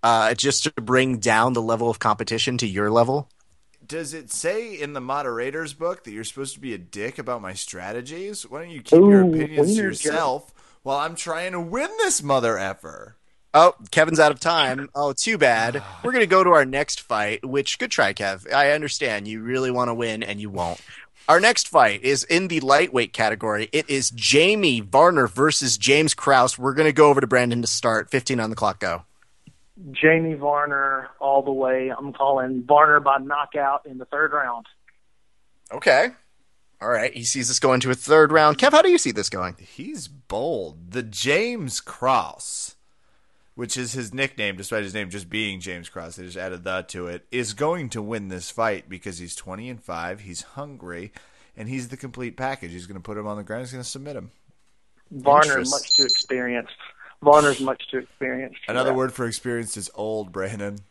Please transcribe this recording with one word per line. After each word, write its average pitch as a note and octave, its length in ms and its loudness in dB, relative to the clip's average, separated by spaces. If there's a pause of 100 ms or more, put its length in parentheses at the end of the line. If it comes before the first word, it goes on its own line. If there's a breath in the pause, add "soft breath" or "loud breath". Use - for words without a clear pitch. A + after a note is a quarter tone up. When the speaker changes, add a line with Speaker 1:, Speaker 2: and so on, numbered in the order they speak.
Speaker 1:
uh, A2+ 320 4
just C3+ 300 0
to D#3+ 80 -2
bring B2+ 460 0
down A2+ 340 2
the A#2 100 0
level A2+ 260 0
of A2 120 -4
competition A2 580 -2
to A2+ 80 -2
your G#2 240 -2
level? A#2+ 380 2 (580)
Speaker 2:
Does D3+ 280 -10
it C#3 180 -16
say G#3+ 480 -4
in D3 120 -8
the C#3 80 -8
moderator's C3+ 720 -4
book E3+ 320 -6
that A2+ 80 -16
you're A2 120 -10
supposed C3 300 -10
to G#2 60 -20
be B2+ 140 -8
a F#2+ 40 -10
dick G2+ 400 -10
about A#2+ 240 -8
my F#2 120 -12
strategies? B2 960 -12
Why C3+ 140 -12
don't F3 80 -16
you C#3+ 120 -16
keep - 180 -2
your G3 240 6
Speaker 3:
Ooh, F3 100 4
Speaker 2:
opinions D3+ 340 0
to G3+ 60 0
Speaker 3:
wiener A3 140 -2
Speaker 2:
yourself D3+ 640 -4 (300 soft breath)
while C3+ 160 -4
I'm E3 180 -6
trying E3+ 360 -8
to F3+ 80 -6
win A#3 380 -6
this G4 260 0
mother A#2+ 340 2
effer? E2+ 580 -10 (360)
Speaker 1:
Oh, E3 220 8 (160)
Kevin's D#3+ 300 2
out D3+ 100 8
of C3+ 80 -4
time. C#3 560 0
Oh, C#3+ 180 -2
too A3+ 240 -2
bad. A#2+ 460 2 (100)
Speaker 2:
<sighs> - 120 -18
Speaker 1:
We're B3 80 -2
gonna A#3 140 4
go F#3 180 6
to F3+ 60 6
our D3+ 140 8
next C#3 360 -4
fight, G#2+ 440 -4
which, C3+ 360 -4
good A#3+ 100 -4
try, G2+ 240 2
Kev. G2 380 -4
I C#3+ 180 4
understand C3+ 560 -2
you A2 160 -10
really B2+ 300 -2
wanna B2 220 0
win, A2+ 280 -4
and G#2 180 -8
you G#2 100 -10
won't. F2 300 -6 (480 loud breath)
Our E3 120 6
next A3+ 260 2
fight A2 380 4
is C3+ 180 0
in F3+ 240 0
the E3 140 -2
lightweight C3+ 520 2
category. G#2+ 600 -2
It D#3 180 -2
is C3+ 200 -2
Jamie D3+ 720 4
Varner C#3 440 4
versus C3 500 0
James C#3 380 4
Krause. B2+ 420 4
We're C3 180 -4
gonna D3+ 180 2
go D3+ 180 8
over C3+ 100 6
to C3 60 0
Brandon A#2+ 360 2
to A#2 40 -4
start. A2+ 420 0
Fifteen C3 300 -2
on A2 120 -2
the A2 60 -8
clock, G2+ 220 -2
go. E2+ 240 -4 (880)
Speaker 3:
Jamie D#3+ 420 2
Varner C#3 720 -2 (120)
all C#3 200 2
the C#3 120 -4
way. C3 380 0
I'm C#3 220 -10
calling C3 520 -2
Varner D3 360 6
by C#3 160 2
knockout C#3+ 680 -4
in C3 100 -16
the B2+ 80 -12
third D3 300 -2
round. A#2+ 320 -4 (1040)
Speaker 1:
Okay. C#3+ 380 4 (720)
All G#2 80 -4
right. A#2+ 260 0
He A#2 100 -10
sees A#2+ 240 -2
this B2 120 -2
going C3 200 4
to B2+ 100 -2
a B2+ 40 2
third D3+ 380 6
round. D3+ 260 6
Kev, C#4+ 140 6
how D4+ 100 8
do F#4 80 6
you F4 80 6
see B2 140 -2
this G2+ 180 -4
going? F2+ 280 -6
Speaker 2:
He's E3+ 500 -16
bold. G2 840 -8
The B2 100 -6
James D3 800 -2
Krause, - 960 -4 (760)
which A#2+ 220 -8
is B2 160 -8
his A#2+ 220 -10
nickname, A2 420 -6
despite G#2 260 -6
his G2 120 -10
name G2+ 160 -8
just F#2 200 -12
being G2+ 300 -6
James F2 280 -12
Krause, E2+ 280 -16
they F2+ 80 -18
just F2+ 140 -16
added F2+ 260 -10
the F#2 240 -6
to F2 180 -10
it, F2 240 -14
is A#2+ 220 -6
going D3 380 -4
to A2 120 -8
win G#2 260 -8
this F2+ 220 -12
fight A2 380 -4
because F2+ 300 -14
he's F2 160 -14
twenty G#2+ 340 -14
and A#2+ 140 -16
five, F2 380 -10
he's F#2+ 220 -16
hungry, G#2 720 -16 (440 soft breath)
and A2 120 -14
he's B2 200 -8
the B2+ 80 -14
complete B2+ 400 -12
package. C3 360 -8
He's F2+ 140 -14
gonna G2 140 -14
put G#2 180 -12
him G#2 80 -10
on G#2 100 -8
the G#2 80 -12
ground, A2 180 -10
he's B2 100 -14
gonna B2+ 120 -12
submit C#3 320 -12
him. - 140 -14 (800)
Speaker 3:
Varner, C#3+ 480 4
Speaker 1:
Interest- B2+ 140 -2
Speaker 3:
much - 220 -2
too - 100 6
experienced. B2 680 -2 (500 loud breath)
Varner's D3 380 6
much C3 300 -4
too C3+ 80 -4
experienced C3 640 -8
for - 80 -10
Speaker 2:
Another B2+ 180 0
Speaker 3:
that. B2+ 60 2
Speaker 2:
word B2+ 160 -2
for B2 140 -6
experienced A#2 500 -6
is G2 180 -12
old, G#2+ 380 -6
Brandon. G2+ 460 -8 (120)